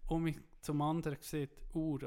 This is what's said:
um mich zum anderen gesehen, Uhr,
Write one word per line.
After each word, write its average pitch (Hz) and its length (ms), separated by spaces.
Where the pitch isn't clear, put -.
um 165 160
mich 160 140
zum 147 220
anderen 156 360
gesehen, 143 320
Uhr, 160 320